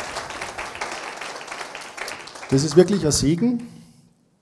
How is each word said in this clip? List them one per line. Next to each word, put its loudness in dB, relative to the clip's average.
Das 4
ist 2
wirklich 8
ein 4
Segen. 2